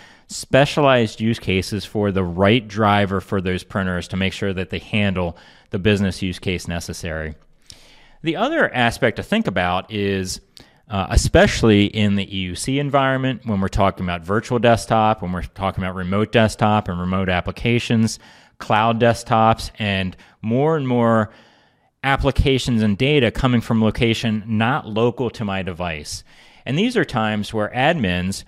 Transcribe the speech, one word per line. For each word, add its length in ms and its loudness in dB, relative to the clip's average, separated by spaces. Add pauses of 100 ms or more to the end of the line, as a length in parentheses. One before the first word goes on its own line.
(280)
specialized 920 2
use 180 0
cases 460 -2
for 260 -2
the 120 0
right 440 2
driver 540 2
for 180 -4
those 240 -2
printers 460 -4
to 80 -6
make 160 0
sure 200 -4
that 160 -6
they 100 -6
handle 580 -2 (320)
the 100 -4
business 420 0
use 180 -4
case 280 -6
necessary. 680 -8 (880)
The 120 -2
other 380 0
aspect 440 0
to 60 -6
think 240 -2
about 440 -2
is, 500 -2 (480)
uh, 200 -2
especially 760 4
in 300 0
the 220 -4
E 40 -4
U 140 -6
C 240 -4
environment, 640 0
when 140 -2
we're 80 0
talking 380 0
about 160 -4
virtual 380 -2
desktop, 600 2
when 120 -4
we're 100 -4
talking 400 -6
about 120 -6
remote 360 -2
desktop 560 2
and 120 -4
remote 300 -2
applications, 880 0 (380)
cloud 420 0
desktops, 800 2
and 360 -2 (260)
more 360 0
and 100 -4
more 440 2 (720)
applications 800 2
and 160 2
data 340 2
coming 300 0
from 200 0
location 640 0
not 420 -2
local 420 -2
to 160 -8
my 180 -2
device. 600 -8 (420)
And 120 -4
these 180 0
are 100 2
times 480 -2
where 160 -2
admins, 800 0